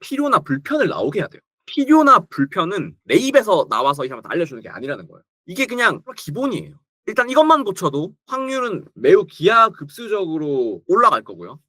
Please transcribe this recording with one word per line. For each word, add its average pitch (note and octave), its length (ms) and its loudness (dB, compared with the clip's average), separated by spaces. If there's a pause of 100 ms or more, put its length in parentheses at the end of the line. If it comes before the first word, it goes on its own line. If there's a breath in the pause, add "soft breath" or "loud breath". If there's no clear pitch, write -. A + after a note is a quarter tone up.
필요나 C#4 380 -2
불편을 G3 480 -2
나오게 A#2 320 -4
해야 E3+ 80 -4
돼요. - 140 -20 (260)
필요나 C#4+ 540 4 (100)
불편은 F#3 720 -4
내 B2+ 140 0
입에서 A3 520 2
나와서 C#3 360 0
이 B2+ 40 -8
사람한테 B2 200 -14
알려주는 C3+ 340 -6
게 - 60 -18
아니라는 A2 400 -12
거예요. - 140 -20 (240)
이게 G#3+ 200 -4
그냥 A#3+ 360 -2 (140)
기본이에요. E3 600 -8 (300)
일단 A#3+ 240 -2
이것만 D4+ 340 4
고쳐도 F3+ 480 -4 (160)
확률은 C4 560 -6 (100)
매우 D#3+ 320 4
기하급수적으로 D#3 1600 -2
올라갈 F#3+ 360 2
거고요. G2 360 -18 (100)